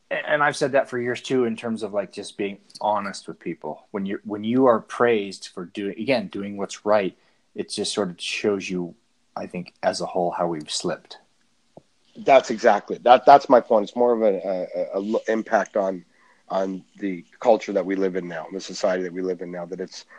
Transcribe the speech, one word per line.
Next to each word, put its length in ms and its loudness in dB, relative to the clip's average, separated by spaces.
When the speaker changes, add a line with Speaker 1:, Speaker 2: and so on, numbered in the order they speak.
Speaker 1:
and 320 0
I've 140 2
said 160 0
that 180 2
for 80 -4
years 240 -4
too, 220 2
in 120 -2
terms 260 -6
of, 120 -8
like, 180 -4
just 240 -12
being 220 -4
honest 480 -4
with 100 -14
people. 540 -10
When 120 -4
you, 200 -4
when 200 -8
you 220 2
are 140 6
praised 680 -2
for 180 -12
doing, 320 -8
again, 280 -2
doing 300 -10
what's 280 -10
right, 320 2
it 160 -10
just 240 -6
sort 160 -2
of 100 -14
shows 480 -2
you, 260 -6
I 100 -8
think, 360 -12
as 180 0
a 60 -4
whole, 260 -2
how 160 -2
we've 220 -8
slipped. 480 -8
Speaker 2:
That's 340 6
exactly, 520 2
that, 220 8
that's 240 10
my 120 8
point. 240 2
It's 120 -12
more 160 4
of 100 0
an, 220 2
a, 40 -4
a, 340 -4
a 20 -6
l-, 320 -2
impact 480 0
on, 280 -2
on 360 -4
the 260 -6
culture 340 2
that 140 0
we 80 -2
live 220 0
in 100 -6
now, 260 -10
the 80 -8
society 440 -2
that 80 -8
we 100 -6
live 180 -4
in 120 -12
now, 140 -10
that 140 -10
it's, 240 -12